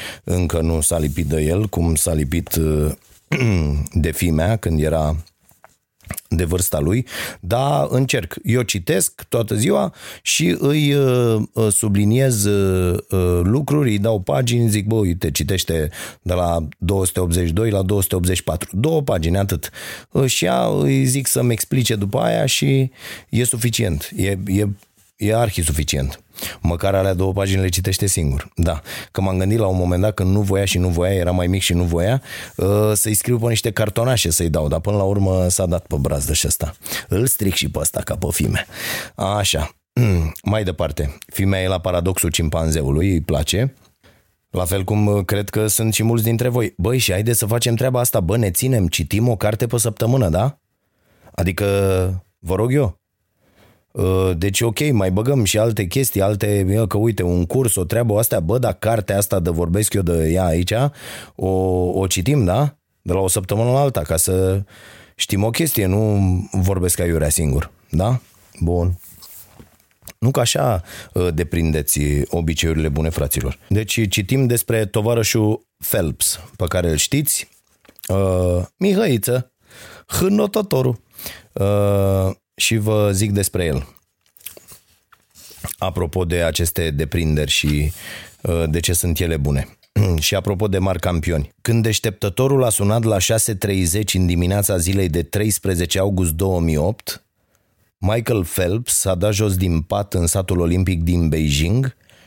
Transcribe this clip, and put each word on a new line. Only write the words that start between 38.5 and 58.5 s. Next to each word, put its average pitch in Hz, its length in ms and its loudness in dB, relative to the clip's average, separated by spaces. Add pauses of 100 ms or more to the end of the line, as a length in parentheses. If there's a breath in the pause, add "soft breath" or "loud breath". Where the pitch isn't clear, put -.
Așa. 98 600 -2 (180)
<clears throat> 90 500 0
Mai 104 200 0
departe. 78 540 -4 (100)
Fimea 98 340 0
e 92 60 0
la 92 120 0
paradoxul 90 500 0
cimpanzeului, 80 840 0
îi 85 100 2
place. 85 520 0 (760 soft breath)
La 90 160 -2
fel 95 180 -2
cum, 104 240 2
uh, 101 180 2
cred 101 240 -2
că 107 180 0
sunt 110 260 0
și 110 100 0
mulți 113 200 2
dintre 117 240 0
voi. 120 300 -2
Băi, 113 200 0
și 117 140 0
haideți 107 280 0
să 113 60 -2
facem 117 300 0
treaba 127 240 0
asta, 120 200 0
bă, 92 180 0
ne 107 140 2
ținem, 120 360 0
citim 101 400 0
o 117 80 2
carte 107 320 0
pe 120 100 -2
săptămână, 117 520 0
da? 101 300 0 (720 soft breath)
Adică, 92 340 -2 (760)
vă 92 160 -4
rog 117 180 0
eu. 135 300 0 (920 soft breath)
Uh, 95 420 2
deci, 98 240 0
ok, 127 300 0
mai 98 200 2
băgăm 117 320 2
și 98 140 0
alte 107 300 0
chestii, 123 340 0
alte, 101 480 2
uh, 107 180 2
că 104 100 -2
uite, 107 260 0
un 87 220 2
curs, 127 300 0
o 92 80 0
treabă, 113 300 0
o 101 40 2
astea, 113 220 0
bă, 90 180 0